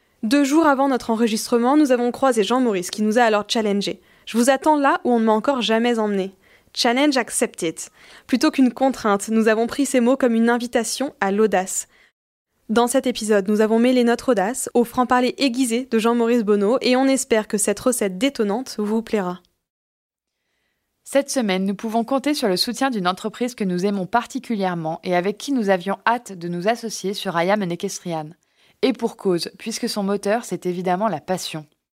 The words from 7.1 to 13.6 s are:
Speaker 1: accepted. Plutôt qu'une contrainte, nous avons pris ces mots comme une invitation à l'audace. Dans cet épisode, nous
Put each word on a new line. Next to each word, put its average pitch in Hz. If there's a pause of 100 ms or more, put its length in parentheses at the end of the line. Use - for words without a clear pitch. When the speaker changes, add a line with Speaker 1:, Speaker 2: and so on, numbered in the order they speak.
Speaker 1:
accepted. 214 (480)
Plutôt 269
qu'une 254
contrainte, 220
nous 220
avons 220
pris 262
ces 262
mots 240
comme 247
une 226
invitation 240
à 196
l'audace. 202 (840)
Dans 233
cet 254
épisode, 208
nous 214